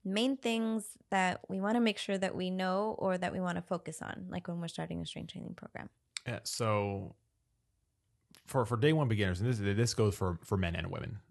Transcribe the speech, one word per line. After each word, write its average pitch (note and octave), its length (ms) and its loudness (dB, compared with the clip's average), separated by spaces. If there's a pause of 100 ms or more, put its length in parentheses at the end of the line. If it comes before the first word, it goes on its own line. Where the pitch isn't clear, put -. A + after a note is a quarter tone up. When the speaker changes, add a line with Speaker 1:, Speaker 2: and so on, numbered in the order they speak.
Speaker 1:
main A#3 320 2
things A3+ 600 -2 (120)
that F#3 380 2
we F#3+ 140 -4
wanna A3 180 4
make A3 180 4
sure G3 200 -2
that F#3+ 180 0
we F#3 140 -2
know F#3 500 0
or F#3 180 2
that F3+ 140 -2
we F#3+ 80 -4
wanna F3 220 0
focus E3+ 400 -4
on, - 280 -8
like, F3+ 180 -6
when F3 120 -4
we're E3+ 80 -4
starting E3+ 340 -6
a E3 40 -6
strength - 260 -10
training - 220 -10
program? - 360 -14 (380)
Speaker 2:
Yeah, A#2 160 -6
so G2+ 720 0 (1300)
for, B2+ 200 2
for A#2+ 120 0
day D3+ 160 6
one D3+ 140 4
beginners, G2 320 2
and A#2 100 2
this, A2+ 100 0
this G2+ 340 4
goes G#2 220 4
for, F2+ 280 0
for G2+ 140 0
men E2+ 180 2
and F2 160 -2
women, - 280 -6 (120)